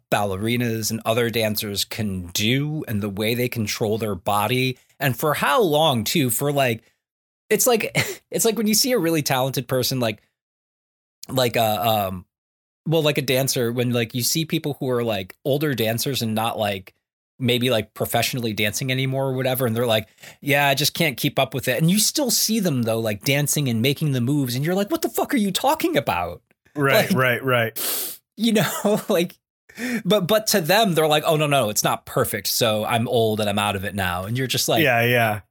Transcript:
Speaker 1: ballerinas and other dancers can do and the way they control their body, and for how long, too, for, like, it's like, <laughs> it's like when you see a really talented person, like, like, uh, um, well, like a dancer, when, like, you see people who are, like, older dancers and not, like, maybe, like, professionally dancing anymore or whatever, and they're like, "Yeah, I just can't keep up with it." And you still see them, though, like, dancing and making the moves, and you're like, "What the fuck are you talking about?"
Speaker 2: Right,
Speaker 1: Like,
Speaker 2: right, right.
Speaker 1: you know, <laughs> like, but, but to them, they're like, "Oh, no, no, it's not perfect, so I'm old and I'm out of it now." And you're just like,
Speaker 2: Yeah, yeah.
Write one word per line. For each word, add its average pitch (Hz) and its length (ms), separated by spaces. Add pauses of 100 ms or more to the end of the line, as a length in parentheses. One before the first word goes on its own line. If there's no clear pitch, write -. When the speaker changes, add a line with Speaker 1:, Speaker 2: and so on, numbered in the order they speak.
(120)
Speaker 1:
ballerinas 113 800
and 113 120
other 117 260
dancers 107 540
can 95 440
do 139 580
and 107 160
the 107 60
way 107 260
they 123 140
control 110 500
their 107 160
body, 110 640 (220)
and 131 180
for 151 160
how 269 260
long, 147 440
too, 131 260
for, 143 220
like, 131 320 (680)
it's 214 160
like, 240 240 (320)
<laughs> - 80
it's - 140
like 226 120
when 214 120
you 214 60
see 214 180
a 247 80
really 160 220
talented 131 440
person, 127 320
like, 110 240 (1040)
like, 127 280
uh, 107 520
um, 92 160 (640)
well, 160 160
like 151 160
a 147 40
dancer, 127 500
when, 123 200
like, 117 220
you 123 80
see 160 220
people 151 340
who 131 120
are, 120 140
like, 98 400
older 147 300
dancers 117 480
and 110 120
not, 110 240
like, 101 360 (440)
maybe, 123 320
like, 110 240
professionally 117 580
dancing 107 400
anymore 135 380
or 131 40
whatever, 131 320
and 110 100
they're 123 100
like, 110 220 (320)
"Yeah, 143 280
I 139 60
just 143 200
can't 151 220
keep - 220
up 139 160
with 127 140
it." 123 120
And 165 100
you 202 80
still 240 320
see 226 300
them, 143 220
though, 113 180
like, 107 240
dancing 143 440
and 113 140
making 143 300
the 127 80
moves, 131 340
and 135 100
you're 180 120
like, 202 140
"What 330 120
the - 60
fuck - 260
are 269 40
you 202 120
talking 302 460
about?" 87 460 (340)
Speaker 2:
Right, 139 340
Speaker 1:
Like, 185 80
Speaker 2:
right, 123 260
right. - 760 (160)
Speaker 1:
you 226 160
know, 208 520
<laughs> - 40
like, 180 300 (680)
but, 190 220
but 214 220
to 214 120
them, 185 340
they're 156 140
like, 151 180
"Oh, 160 100
no, 151 100
no, 135 220
it's - 160
not 131 220
perfect, 113 420
so 107 360
I'm 117 240
old 110 320
and 104 80
I'm 101 100
out 104 180
of 95 80
it 95 100
now." 92 300
And 113 120
you're 131 120
just - 200
like, 127 140
Speaker 2:
Yeah, 120 220
yeah. 113 360 (100)